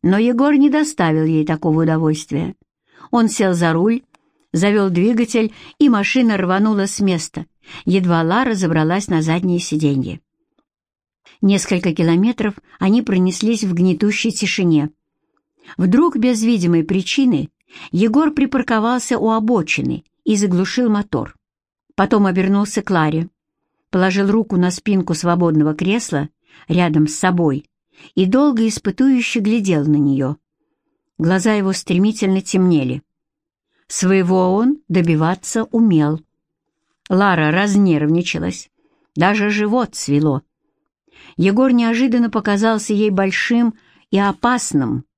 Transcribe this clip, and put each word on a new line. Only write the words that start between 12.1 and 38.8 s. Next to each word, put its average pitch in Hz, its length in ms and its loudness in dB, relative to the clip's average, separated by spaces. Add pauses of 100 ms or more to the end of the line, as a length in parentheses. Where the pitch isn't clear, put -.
они 208 220 2
пронеслись 196 600 0
в 185 120 -2
гнетущей 185 580 0
тишине. 160 580 0 (840)
Вдруг, 240 400 2
без 233 260 0
видимой 175 400 2
причины, 190 680 -2 (420)
Егор 233 420 2
припарковался 247 840 -2
у 220 120 0
обочины 214 720 -2 (200)
и 214 120 0
заглушил 196 540 0
мотор. 202 460 -4 (580)
Потом 202 320 2
обернулся 196 560 0
к - 80 -12
Ларе, 160 380 0 (600)
положил 190 400 0
руку 214 260 0
на 180 140 2
спинку 185 440 -2
свободного 160 600 0
кресла 165 540 -4 (400)
рядом 160 380 2
с 151 80 -8
собой 170 540 -2 (460)
и 185 120 2
долго 240 400 2
испытующе 240 720 0
глядел 196 460 0
на 151 100 4
неё. 139 400 0 (840)
Глаза 185 360 0
его 196 180 -2
стремительно 190 680 -2
темнели. 160 640 0 (840)
Своего 185 640 2
он 247 240 0 (100)
добиваться 170 760 0
умел. 165 560 2 (880)
Лара 180 400 2
разнервничалась, 175 1200 0 (440)